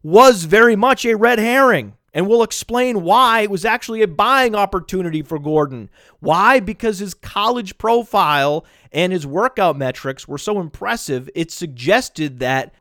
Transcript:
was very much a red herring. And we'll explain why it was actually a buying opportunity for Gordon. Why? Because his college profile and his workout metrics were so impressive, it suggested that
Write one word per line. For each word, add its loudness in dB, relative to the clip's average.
was 6
very 4
much 0
a 2
red 2
herring. 2
And -2
we'll 4
explain -4
why 4
it -2
was -6
actually -4
a 4
buying 2
opportunity -4
for -10
Gordon. -2
Why? 2
Because -6
his -10
college -4
profile 0
and 0
his -4
workout 0
metrics -8
were -10
so -4
impressive, -8
it -6
suggested -4
that -4